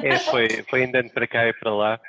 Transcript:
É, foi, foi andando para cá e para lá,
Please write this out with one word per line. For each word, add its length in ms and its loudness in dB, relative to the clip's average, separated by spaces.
É, 140 2
foi, 300 2
foi 160 2
andando 280 0
para 160 -2
cá 180 2
e 80 2
para 180 -4
lá, 360 0